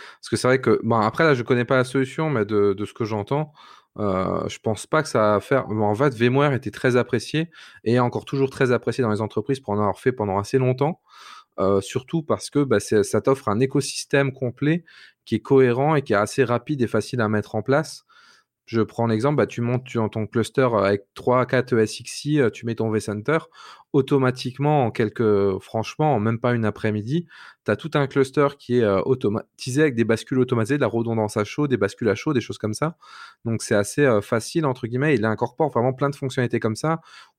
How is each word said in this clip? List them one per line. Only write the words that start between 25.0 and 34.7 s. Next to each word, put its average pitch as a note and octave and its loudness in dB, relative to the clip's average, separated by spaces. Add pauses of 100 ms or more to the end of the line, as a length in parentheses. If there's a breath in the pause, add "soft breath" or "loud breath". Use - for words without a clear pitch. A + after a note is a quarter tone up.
franchement, C#3 -2
en C3+ 0
même A2+ 0
pas B2 0
une A2+ -2
après-midi, A2 -2 (360 loud breath)
t'as G#2+ 0
tout D#3 -8
un C#3 0
cluster C#3 2 (100)
qui B2 -2
est, A#2 4
euh, G2 2
automatisé B2+ -2
avec D3 2
des A2+ 0
bascules A2+ 0
automatisées, B2 0
de C#3 -4
la B2 4
redondance A2+ -2
à G#2+ 0
chaud, D3 -2
des B2+ 2
bascules G2+ 0
à G2 2
chaud, D#3 -4
des A#2+ 2
choses - -10
comme G#2+ -4
ça. D#3+ -4 (480 loud breath)
Donc, A2+ -2
c'est - 0
assez, G#2 0
euh, A#2 4
facile, B2+ -2
entre B2 -4